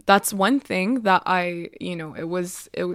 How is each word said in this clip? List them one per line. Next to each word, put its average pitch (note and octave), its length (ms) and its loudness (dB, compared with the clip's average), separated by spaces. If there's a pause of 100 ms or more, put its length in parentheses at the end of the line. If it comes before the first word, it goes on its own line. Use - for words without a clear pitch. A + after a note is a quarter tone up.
that's G3+ 260 4
one G#3+ 280 2
thing G#3 420 -2
that F#3+ 240 4
I, F3 440 -2 (120)
you F3+ 140 -6
know, D#3 200 -10
it E3 140 -8
was, F3+ 440 -6
it, - 220 -4